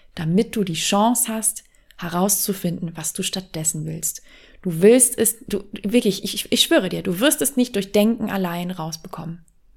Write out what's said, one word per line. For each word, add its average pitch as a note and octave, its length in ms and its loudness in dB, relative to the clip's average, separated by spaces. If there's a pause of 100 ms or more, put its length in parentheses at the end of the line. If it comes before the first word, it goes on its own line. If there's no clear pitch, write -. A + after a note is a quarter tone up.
(160)
damit F3+ 400 0
du G#3+ 80 0
die F#3 100 -4
Chance G#3 580 0
hast, A3 320 -4 (340)
herauszufinden, F3 960 -2
was D#3 180 -8
du F#3+ 100 -6
stattdessen D#3+ 640 -6
willst. D#3+ 360 -8 (400)
Du E3 200 -4
willst A#3+ 360 8
es, - 200 0 (100)
du, - 160 -6 (200)
wirklich, G#3+ 400 2
ich, - 280 -6
ich - 100 4
schwöre D#4 280 4
dir, E3+ 120 -4
du F3+ 180 -2
wirst D4 220 2
es C4+ 140 -2
nicht B3 200 0
durch G3 160 -4
Denken A3 380 2
allein F3+ 420 -4
rausbekommen. E3 720 -10 (320)